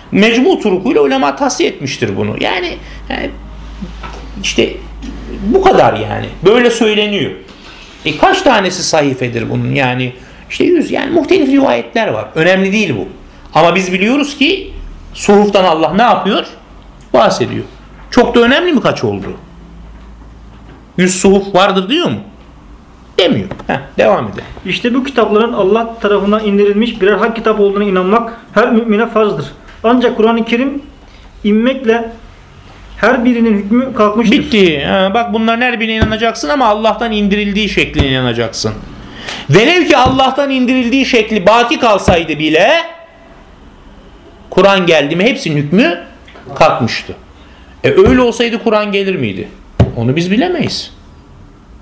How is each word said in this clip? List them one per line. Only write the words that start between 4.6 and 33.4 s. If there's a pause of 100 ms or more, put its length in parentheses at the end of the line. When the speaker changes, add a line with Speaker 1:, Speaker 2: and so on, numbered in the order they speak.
Speaker 1:
bu
kadar
yani. (200)
Böyle
söyleniyor. (760)
E,
kaç
tanesi
sahifedir
bunun?
Yani (360)
işte
yüz.
Yani
muhtelif
rivayetler
var. (100)
Önemli
değil
bu. (460)
Ama
biz
biliyoruz
ki (420)
suhuftan
Allah
ne
yapıyor? (680)
Bahsediyor. (480)
Çok
da
önemli
mi
kaç
oldu? (1700)
Yüz
suhuf
vardır
diyor
mu? (1000)
Demiyor. (200)
Heh, (200)
devam
edelim. (220)
Speaker 2:
İşte
bu
kitapların
Allah
tarafından
indirilmiş
birer
hak
kitap
olduğuna
inanmak (200)
her
mümine
farzdır. (380)
Ancak
Kur'an-ı
Kerim (640)
inmekle (840)
her
birinin